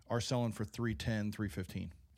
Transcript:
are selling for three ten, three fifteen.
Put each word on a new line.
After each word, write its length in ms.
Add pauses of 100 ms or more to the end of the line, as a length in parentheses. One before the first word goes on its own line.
are 120
selling 300
for 140
three 300
ten, 360
three 180
fifteen. 420 (260)